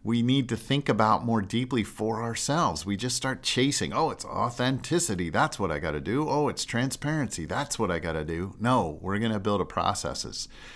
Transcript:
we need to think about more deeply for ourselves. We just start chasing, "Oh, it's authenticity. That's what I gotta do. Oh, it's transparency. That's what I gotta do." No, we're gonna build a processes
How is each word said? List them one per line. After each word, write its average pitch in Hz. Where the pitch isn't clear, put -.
we 117
need 127
to 113
think -
about 110
more 113
deeply 120
for 110
ourselves. 117
We 101
just 123
start 131
chasing, 127
"Oh, 147
it's -
authenticity. 120
That's 127
what 92
I 73
gotta 76
do. 131
Oh, 143
it's -
transparency. 131
That's 123
what 107
I 85
gotta 80
do." 85
No, 104
we're 95
gonna 110
build 101
a 87
processes -